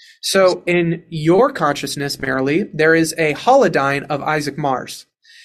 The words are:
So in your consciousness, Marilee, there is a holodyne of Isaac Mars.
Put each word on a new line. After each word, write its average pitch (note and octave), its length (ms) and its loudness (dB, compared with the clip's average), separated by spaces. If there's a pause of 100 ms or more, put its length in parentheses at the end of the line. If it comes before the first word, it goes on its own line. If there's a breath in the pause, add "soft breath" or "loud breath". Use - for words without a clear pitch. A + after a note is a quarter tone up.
(220 soft breath)
So F#3 440 2
in E3+ 440 0
your E3+ 420 2
consciousness, C#3+ 680 -4
Marilee, C3+ 560 -2
there D#3+ 220 4
is D#3+ 220 0
a D#3 180 0
holodyne D3 720 2
of D3 140 -4
Isaac D3+ 340 -4
Mars. C#3 480 -4 (400 loud breath)